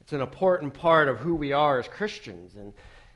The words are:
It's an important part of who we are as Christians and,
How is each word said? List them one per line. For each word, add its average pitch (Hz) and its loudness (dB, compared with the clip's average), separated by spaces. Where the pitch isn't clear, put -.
It's - -20
an 143 -4
important 151 0
part 160 4
of 123 0
who 165 -2
we 147 -4
are 147 4
as 117 -4
Christians 95 -10
and, 101 -16